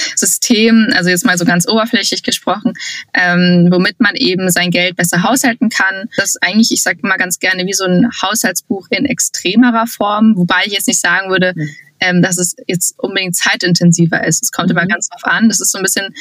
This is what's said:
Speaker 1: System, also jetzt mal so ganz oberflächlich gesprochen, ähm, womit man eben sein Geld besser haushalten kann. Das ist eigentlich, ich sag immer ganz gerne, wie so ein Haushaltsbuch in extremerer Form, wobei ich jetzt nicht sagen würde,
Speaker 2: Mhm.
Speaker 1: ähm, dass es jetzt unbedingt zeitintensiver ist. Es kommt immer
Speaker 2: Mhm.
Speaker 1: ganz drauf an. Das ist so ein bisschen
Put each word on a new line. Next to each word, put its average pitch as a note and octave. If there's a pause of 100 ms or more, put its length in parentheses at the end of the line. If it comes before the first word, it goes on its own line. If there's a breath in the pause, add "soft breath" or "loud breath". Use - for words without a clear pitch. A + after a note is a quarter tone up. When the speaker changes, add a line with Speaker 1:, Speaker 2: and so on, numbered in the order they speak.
(140 loud breath)
Speaker 1:
System, A3+
also F3+
jetzt F3+
mal F3+
so F3
ganz F3
oberflächlich A3
gesprochen, - (420 loud breath)
ähm, F3+
womit F#3
man G#3
eben F#3
sein F3+
Geld F3
besser F3
haushalten A3+
kann. F#3+
Das G3
ist -
eigentlich, G#3
ich -
sag F#3
immer F#3+
ganz F#3
gerne, F#3
wie G3
so F#3+
ein F3+ (140)
Haushaltsbuch F#3+
in A3+
extremerer A3+
Form, G#3+
wobei F3+
ich G3+
jetzt G3
nicht A3
sagen F#3
würde, F#3
Speaker 2:
Mhm. D3+ (300 loud breath)
Speaker 1:
ähm, F3+
dass F#3
es F3+ (100)
jetzt -
unbedingt F#3+
zeitintensiver F3
ist. -
Es -
kommt -
immer E3+
Speaker 2:
Mhm. F#3
Speaker 1:
ganz A#3
drauf -
an. G3+
Das G#3
ist -
so G3+
ein F#3+
bisschen G3